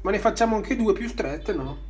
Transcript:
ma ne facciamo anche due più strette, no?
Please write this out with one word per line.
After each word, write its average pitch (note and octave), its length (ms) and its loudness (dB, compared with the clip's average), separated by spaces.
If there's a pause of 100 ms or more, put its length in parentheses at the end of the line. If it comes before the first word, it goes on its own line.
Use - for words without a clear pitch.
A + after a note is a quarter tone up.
ma G3 100 0
ne G3+ 80 2
facciamo A3+ 360 4
anche A3 200 0
due A3 180 4
più - 140 -2
strette, D3+ 460 -4
no? C3+ 240 -4 (120)